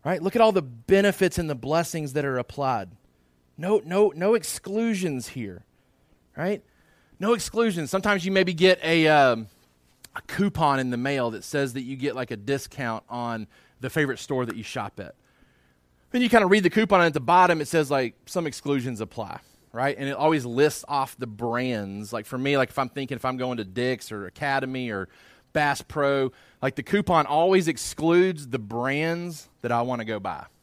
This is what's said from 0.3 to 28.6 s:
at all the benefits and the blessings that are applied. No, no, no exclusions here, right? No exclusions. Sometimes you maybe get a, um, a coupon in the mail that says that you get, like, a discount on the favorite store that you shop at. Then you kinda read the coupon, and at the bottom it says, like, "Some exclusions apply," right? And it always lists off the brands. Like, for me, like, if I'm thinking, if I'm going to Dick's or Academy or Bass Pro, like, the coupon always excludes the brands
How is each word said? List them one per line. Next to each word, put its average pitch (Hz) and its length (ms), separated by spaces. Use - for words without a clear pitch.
at 233 60
all 220 100
the 190 120
benefits 185 720
and 170 100
the 147 60
blessings 147 600
that 143 120
are 131 140
applied. 123 500
No, 190 300
no, 190 300
no 190 180
exclusions 190 960
here, 98 360
right? 185 280
No 214 140
exclusions. 190 580
Sometimes 190 340
you 190 60
maybe 185 240
get 180 280
a, 160 240
um, 131 380
a - 80
coupon 160 560
in 127 100
the 123 80
mail 127 340
that 110 120
says 139 300
that 131 80
you 131 140
get, 131 200
like, 127 160
a 117 40
discount 117 760
on 117 340
the 127 120
favorite 139 260
store 127 260
that 113 120
you 113 80
shop 104 360
at. 92 140
Then 247 140
you 240 60
kinda 214 180
read 202 160
the 170 80
coupon, 208 300
and 170 60
at 147 60
the 147 60
bottom 170 420
it 143 60
says, 151 240
like, 131 240
"Some 170 220
exclusions 131 540
apply," 101 380
right? 131 240
And 135 140
it 139 40
always 151 320
lists 131 420
off 139 320
the 131 80
brands. 107 840
Like, 110 140
for 127 140
me, 139 180
like, 131 120
if - 100
I'm 135 100
thinking, 135 280
if - 60
I'm 131 140
going 127 200
to 107 80
Dick's 120 460
or 101 140
Academy 131 640
or 98 200
Bass 147 280
Pro, 139 500
like, 135 140
the 139 80
coupon 180 420
always 170 420
excludes 165 800
the 123 100
brands 147 920